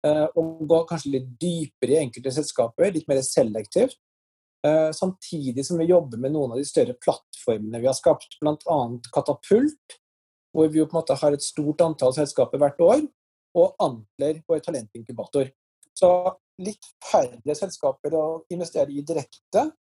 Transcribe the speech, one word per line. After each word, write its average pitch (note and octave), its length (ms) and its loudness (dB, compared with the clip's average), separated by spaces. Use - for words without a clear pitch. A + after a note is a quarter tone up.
eh, D3+ 220 2
og D#3+ 300 -4
gå E3 220 2
kanskje D3 240 -6
litt C3 260 -6
dypere D#3+ 520 -4
i D3 180 2
enkelte B2+ 240 -8
selskaper, C#3+ 600 0
litt D#3 160 -6
mer C3+ 100 2
selektivt, C3 800 0
eh, D#3 260 2
samtidig C#3+ 760 -6
som F3 140 -4
vi E3 80 0
jobber D#3 320 2
med C3 140 -2
noen C#3+ 200 -2
av A#2 40 -6
de C#3+ 80 -4
større B2 300 2
plattformene A2+ 880 -4
vi A#2+ 60 0
har C3+ 80 2
skapt, - 480 0
blant D3+ 240 -2
annet B2 360 -2
Katapult, A3+ 880 0
hvor D#3+ 160 4
vi D#3 80 0
jo D#3 80 2
på D#3 100 -14
en D#3+ 60 0
måte C#3 160 0
har D3 140 2
et C#3 80 -2
stort D3 380 -4
antall D#3 340 2
selskaper C#3 460 -2
hvert C#3+ 200 2
år, B3+ 300 4
og F3+ 240 2
Antler, C#3+ 720 -4
vår D#3+ 120 0
talentinkubator. B2 920 -6
Så F3+ 420 2
litt - 240 -10
færre C3 500 0
selskaper D3 580 -6
å D#3+ 380 -4
investere D#3+ 400 -4
i C#3+ 120 -8
direkte E3 800 -4